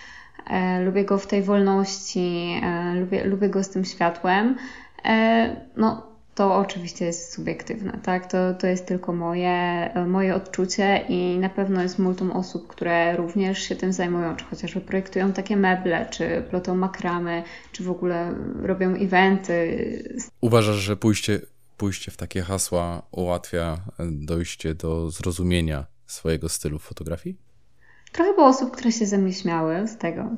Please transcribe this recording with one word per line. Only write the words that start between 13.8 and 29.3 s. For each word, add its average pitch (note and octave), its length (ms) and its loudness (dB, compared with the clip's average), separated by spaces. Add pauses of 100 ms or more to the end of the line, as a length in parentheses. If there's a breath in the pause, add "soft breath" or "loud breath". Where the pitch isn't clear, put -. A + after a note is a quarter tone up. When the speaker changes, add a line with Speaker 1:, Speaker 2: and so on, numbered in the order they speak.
Speaker 1:
zajmują, F3 420 -2
czy - 100 -12
chociażby F#3 360 -8
projektują F#3+ 520 0
takie G3+ 240 -2
meble, F#3 520 2
czy E3 400 -2
plotą F3+ 260 -2
makramy, F3 680 -2 (280 loud breath)
czy - 120 -10
w F3+ 80 -2
ogóle F3 420 -2 (280)
robią F#3 340 0
eventy. F#3 1200 2 (240)
Speaker 2:
Uważasz, A2 340 4
że G2+ 220 0
pójście G#2 420 2 (400)
pójście G2 320 -4
w - 60 -16
takie F2+ 240 -6
hasła F2 600 -2 (100)
ułatwia, F2 640 -2 (260)
e, F2 120 -4
dojście D#2+ 640 -2
do E2 360 -2
zrozumienia E2+ 760 0 (200)
swojego D#2+ 440 -2
stylu D2+ 300 -4
fotografii? E2+ 580 -10 (760 soft breath)
Speaker 1:
Trochę F#4+ 220 2
było D#4 140 10
osób, C4 240 4
które A#3 200 0
się A3 140 0
ze G3 120 2
mnie F#3+ 160 2